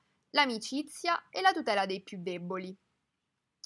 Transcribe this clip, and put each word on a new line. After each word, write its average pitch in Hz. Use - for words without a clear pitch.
l'amicizia 277
e -
la 381
tutela 226
dei 190
più -
deboli. 185